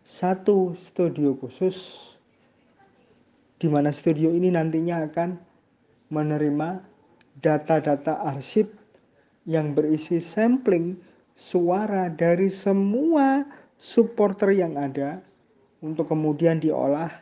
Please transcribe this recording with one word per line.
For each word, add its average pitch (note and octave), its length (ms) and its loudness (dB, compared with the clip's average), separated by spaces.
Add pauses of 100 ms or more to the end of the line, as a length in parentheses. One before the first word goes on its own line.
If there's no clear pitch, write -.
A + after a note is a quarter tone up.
satu F#3 720 0
studio D3+ 640 -2
khusus, - 720 -8 (1500)
di E3+ 80 2
mana D3 240 2
studio D#3+ 400 0
ini F3+ 160 2
nantinya E3 580 0
akan E3+ 300 -4 (720)
menerima D3+ 720 -2 (560)
data-data D3+ 880 0
arsip C#3+ 480 -2 (720)
yang D#3 240 0
berisi D#3 480 0
sampling F#3+ 800 0 (360)
suara F#3 760 0
dari F3 400 2
semua C4+ 960 2 (320)
supporter G3+ 760 2
yang E3 240 0
ada C#3+ 440 -4 (640)
untuk D#3 240 -4
kemudian D#3 540 2
diolah D3+ 600 0